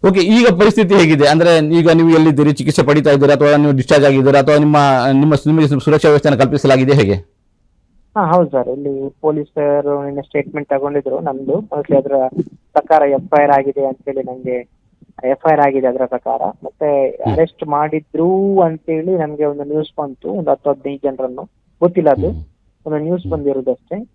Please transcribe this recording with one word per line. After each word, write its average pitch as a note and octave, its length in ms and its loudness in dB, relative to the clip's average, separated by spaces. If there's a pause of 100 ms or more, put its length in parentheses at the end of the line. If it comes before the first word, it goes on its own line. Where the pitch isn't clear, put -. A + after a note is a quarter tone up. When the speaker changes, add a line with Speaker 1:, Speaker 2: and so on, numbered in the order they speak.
Speaker 1:
ಓಕೆ, F#3+ 120 0
ಈಗ A3 280 2
ಪರಿಸ್ಥಿತಿ G3+ 460 2
ಹೇಗಿದೆ? D#3 320 4
ಅಂದ್ರೆ D#3+ 520 4
ಈಗ E3 120 4
ನೀವು E3 200 4
ಎಲ್ಲಿದ್ದೀರಿ, D3+ 420 4
ಚಿಕಿತ್ಸೆ D3 300 -2
ಪಡಿತಾ C#3+ 280 2
ಇದ್ದೀರಾ C#3+ 240 4
ಅಥವಾ D3 220 4
ನೀವು D3 160 2
ಡಿಸ್ಚಾರ್ಜ್ C#3 340 2
ಆಗಿದ್ದೀರಾ C#3 340 4
ಅಥವಾ D3 160 2
ನಿಮ್ಮ, D3 200 2 (360)
ನಿಮ್ಮ, D3 220 2 (120)
ನಿಮಗೆ D#3 220 2
ಸುರಕ್ಷಾ D3 400 2
ವ್ಯವಸ್ಥೆಯನ್ನು C#3+ 340 2
ಕಲ್ಪಿಸಲಾಗಿದೆ C3+ 500 2
ಹೇಗೆ? G2+ 220 2 (1000)
Speaker 2:
ಹಾ, F3 160 0
ಹೌದು F3 180 2
ಸರ್. C3 180 -4
ಇಲ್ಲಿ C#3 520 -8
ಪೊಲೀಸರು D3 840 -4
ನಿನ್ನೆ C#3+ 180 -10
ಸ್ಟೇಟ್ಮೆಂಟ್ D3 460 -8
ತಗೊಂಡಿದ್ರು C#3 520 -4
ನಮ್ದು. C#3 400 -6
mostly D3 360 -6
ಅದರ C#3 160 -2 (600)
ಪ್ರಕಾರ D#3 300 0
ಎಫ್ C#3+ 380 -2
ಐ - 20 2
ಆರ್ C#3+ 80 2
ಆಗಿದೆ C#3 360 -2
ಅಂತೇಳಿ C3+ 360 -8
ನಂಗೆ, B2+ 340 -10 (720)
ಎಫ್ C3+ 180 -2
ಐ D#3 40 4
ಆರ್ D3 80 0
ಆಗಿದೆ C3+ 260 0
ಅದರ B2+ 200 -2
ಪ್ರಕಾರ. B2 340 -6 (240)
ಮತ್ತೆ C#3+ 460 -4
Speaker 1:
ಹ್ಮ್. - 240 -6
Speaker 2:
ಅರೆಸ್ಟ್ D#3+ 320 -4
ಮಾಡಿದ್ರು D#3+ 960 -2
ಅಂತೇಳಿ E3 580 -4
ನಮ್ಗೆ D3+ 260 -6
ಒಂದು D3 200 -6
ನ್ಯೂಸ್ D3+ 360 -8
ಬಂತು, C#3+ 280 -12
ಒಂದು F3+ 220 -6
ಹತ್ತು C#3+ 200 -4
ಹದಿನೈದು C#3 400 -6
ಜನರನ್ನು, C3 320 -10 (380)
ಗೊತ್ತಿಲ್ಲ E3+ 300 0
ಅದು. G2 200 -2
Speaker 1:
ಹ್ಮ್. D#2 140 -12 (420)
Speaker 2:
ಒಂದು D#3 120 -6
ನ್ಯೂಸ್ E3+ 240 -6
Speaker 1:
ಹ್ಮ್. E3+ 100 -10
Speaker 2:
ಬಂದಿರೋದಷ್ಟೇ. C#3 640 -6 (180)